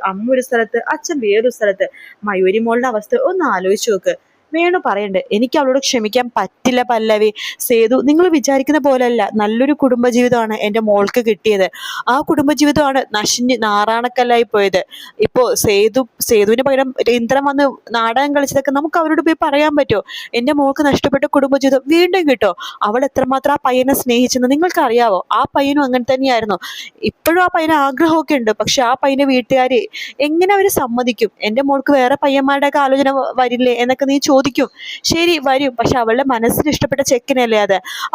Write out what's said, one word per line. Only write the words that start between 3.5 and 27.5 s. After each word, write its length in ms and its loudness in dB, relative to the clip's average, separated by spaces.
ആലോചിച്ച് 360 -2
നോക്ക്." 240 -2
വേണു 340 0
പറയണ്ട്, 340 -2
"എനിക്ക് 240 0
അവളോട് 200 2
ക്ഷമിക്കാൻ 460 -2
പറ്റില്ല 440 -2
പല്ലവി. 360 2
സേതു, 320 2
നിങ്ങൾ 180 4
വിചാരിക്കുന്ന 480 0
പോലെയല്ല, 360 2
നല്ലൊരു 400 0
കുടുംബജീവിതമാണ് 720 2
എൻ്റെ 200 0
മോൾക്ക് 400 2
കിട്ടിയത്. 380 0
ആ 20 2
കുടുംബജീവിതമാണ് 720 2
നശിഞ്ഞ് 380 -2
നാറാണക്കല്ലായി 880 0
പോയത്. 260 2
ഇപ്പോ 180 2
സേതു, 380 2
സേതുവിന് 380 2
പകരം 220 2
ഇന്ദ്രൻ 320 0
വന്ന് 160 2
നാടകം 380 0
കളിച്ചതൊക്കെ 420 0
നമുക്ക് 240 -2
അവരോട് 260 0
പോയി 180 2
പറയാൻ 340 0
പറ്റുമോ? 220 0
എൻ്റെ 200 0
മോൾക്ക് 360 0
നഷ്ടപ്പെട്ട 360 0
കുടുംബജീവിതം 480 2
വീണ്ടും 360 2
കിട്ടോ? 220 2
അവൾ 120 -2
എത്രമാത്രം 440 0
ആ 120 -2
പയ്യനെ 360 2
സ്നേഹിച്ചെന്ന് 540 0
നിങ്ങൾക്കറിയാവോ? 640 2
ആ 20 2
പയ്യനും 320 2
അങ്ങനെ 260 -2
തന്നെയായിരുന്നു. 460 0
ഇപ്പോഴും 340 0
ആ 100 4